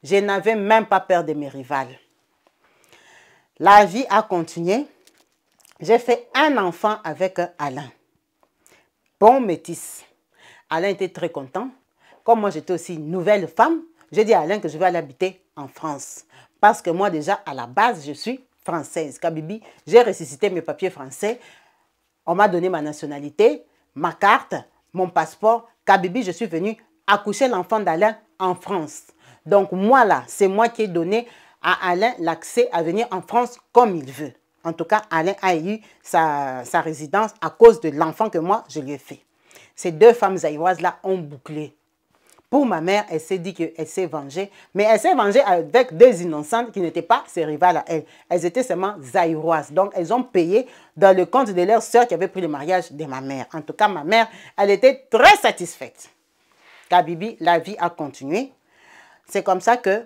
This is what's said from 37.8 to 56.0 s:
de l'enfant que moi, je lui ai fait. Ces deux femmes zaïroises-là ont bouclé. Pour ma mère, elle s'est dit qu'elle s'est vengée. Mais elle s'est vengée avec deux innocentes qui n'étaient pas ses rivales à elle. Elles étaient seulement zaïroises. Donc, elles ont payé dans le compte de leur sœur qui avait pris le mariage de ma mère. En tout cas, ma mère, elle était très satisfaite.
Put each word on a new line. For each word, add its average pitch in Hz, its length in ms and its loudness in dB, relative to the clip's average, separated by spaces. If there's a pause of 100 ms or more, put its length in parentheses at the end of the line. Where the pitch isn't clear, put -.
de 156 100 -2
l'enfant 160 400 -2
que 175 80 -4
moi, 196 320 -2
je 156 100 -10
lui 139 120 -12
ai 139 60 -12
fait. - 220 -20 (540)
Ces 175 180 -6
deux 214 200 10
femmes 196 240 -2
zaïroises-là 165 640 -2
ont 190 160 -2
bouclé. 151 580 -12 (720)
Pour 277 160 4
ma 175 160 -2
mère, 202 280 0
elle 160 100 -4
s'est 190 180 -4
dit 175 160 -8
qu'elle 160 320 -8
s'est 185 200 -4
vengée. 151 440 -10 (240)
Mais 196 100 0
elle 220 160 4
s'est 349 140 2
vengée 214 260 4
avec 180 560 2
deux 208 240 8
innocentes 175 500 -4
qui 208 100 -8
n'étaient 170 200 -4
pas 254 260 0
ses 160 200 -6
rivales 156 320 2
à - 80 -4
elle. 160 180 -4 (240)
Elles 175 160 -2
étaient 175 180 -2
seulement 180 380 -4
zaïroises. 160 720 -2
Donc, 190 220 0
elles 175 180 -4
ont 254 100 0
payé 202 440 0 (300)
dans 190 200 6
le 180 80 2
compte 247 260 0
de 180 120 -2
leur 214 200 2
sœur 233 240 2
qui 226 60 -8
avait 175 160 -4
pris 185 140 -8
le 165 60 -6
mariage 151 440 -6
de 151 140 -12
ma 131 160 -10
mère. 135 320 -10
En 156 80 -10
tout 151 100 -14
cas, 202 160 2
ma 160 160 -6
mère, 220 240 2 (300)
elle 202 120 2
était 262 400 2
très 294 260 8
satisfaite. - 720 -6 (800)